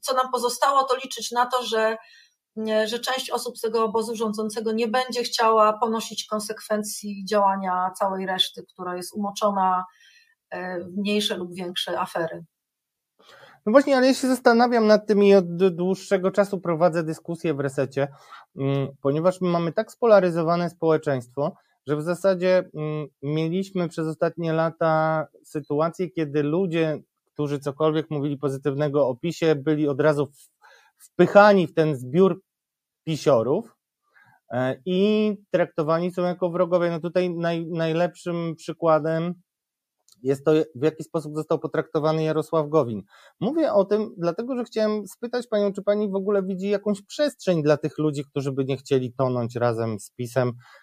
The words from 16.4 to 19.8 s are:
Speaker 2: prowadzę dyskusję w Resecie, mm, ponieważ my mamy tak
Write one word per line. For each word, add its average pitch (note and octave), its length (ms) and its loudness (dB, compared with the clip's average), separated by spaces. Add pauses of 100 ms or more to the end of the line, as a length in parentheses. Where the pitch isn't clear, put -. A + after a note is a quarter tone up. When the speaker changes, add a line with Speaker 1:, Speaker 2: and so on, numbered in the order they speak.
Speaker 2:
prowadzę E3+ 420 2
dyskusję D#3+ 520 -6
w C#3 60 -4
Resecie, C#3 480 -2 (480)
mm, C#3 320 -2 (120)
ponieważ D#3+ 400 0
my F#3 80 0
mamy E3+ 240 0
tak E4 200 -4